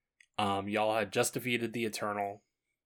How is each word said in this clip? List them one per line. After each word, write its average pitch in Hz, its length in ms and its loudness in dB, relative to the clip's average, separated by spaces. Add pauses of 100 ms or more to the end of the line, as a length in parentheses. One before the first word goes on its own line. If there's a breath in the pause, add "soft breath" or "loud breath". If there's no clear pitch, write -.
(380)
Um, 98 280 0
y'all 107 300 2
had 101 160 0
just 120 220 2
defeated 117 400 -2
the 117 100 -2
Eternal. 104 580 -2 (440)